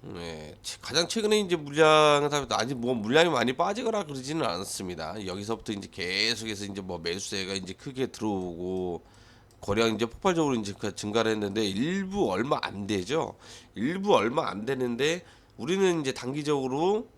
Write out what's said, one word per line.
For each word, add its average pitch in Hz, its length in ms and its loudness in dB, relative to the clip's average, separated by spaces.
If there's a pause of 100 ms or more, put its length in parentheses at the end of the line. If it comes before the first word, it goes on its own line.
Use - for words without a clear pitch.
(160)
예, 78 460 -10
최-, - 200 -12
가장 165 260 -2
최근에 214 320 2
이제 180 160 0
물량을 151 720 6
다-, 143 220 -2
아직 110 240 0
뭐 123 180 0
물량이 127 360 4
많이 127 240 2
빠지거나 202 500 -2
그러지는 143 420 -4
않았습니다. 90 800 -6
여기서부터 101 480 -6
이제 98 180 -6
계속해서 104 760 -2
이제 98 160 -6
뭐 90 180 -6
매수세가 95 540 -4
이제 95 200 -6
크게 131 340 -6
들어오고 92 960 -4 (580)
거래량 110 340 2
이제 107 100 0
폭발적으로 160 500 0
이제 101 220 -4
그 104 160 -6
증가를 110 380 2
했는데 107 340 2
일부 180 640 0
얼마 120 320 2
안 101 240 -6
되죠. 104 520 -2 (380)
일부 185 380 2
얼마 123 360 4
안 98 160 -6
되는데 131 580 -2 (320)
우리는 175 460 2
이제 131 120 -2
단기적으로 147 920 0 (100)